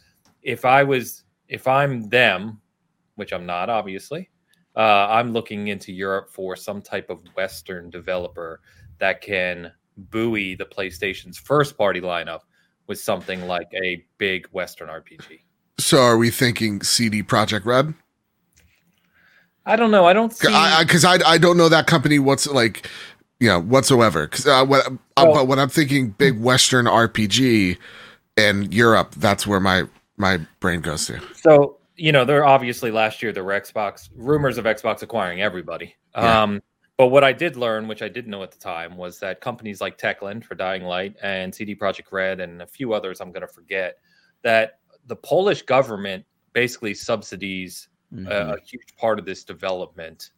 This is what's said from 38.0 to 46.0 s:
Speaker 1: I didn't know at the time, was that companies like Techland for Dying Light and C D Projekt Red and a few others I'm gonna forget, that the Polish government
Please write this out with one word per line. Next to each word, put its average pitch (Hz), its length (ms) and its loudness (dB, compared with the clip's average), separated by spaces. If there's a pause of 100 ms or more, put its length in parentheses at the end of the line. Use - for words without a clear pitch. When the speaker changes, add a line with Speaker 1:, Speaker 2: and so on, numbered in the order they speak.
Speaker 1:
I 107 60 -8
didn't 113 220 -14
know 98 120 -10
at 90 100 -14
the - 60 -20
time, 85 380 -12
was 90 240 -14
that 95 220 -10
companies 107 400 -12
like 95 160 -8
Techland 104 460 -6
for - 100 -16
Dying 92 280 -6
Light 90 400 -6
and 95 320 -8
C 110 120 -12
D 101 80 -10
Projekt - 360 -8
Red 95 300 -4
and 87 220 -14
a 87 40 -18
few 117 280 -8
others 95 260 -8
I'm 90 120 -16
gonna 90 140 -12
forget, 90 520 -10 (440)
that 113 360 0 (280)
the 117 100 -12
Polish 185 460 -2
government 104 640 -2 (300)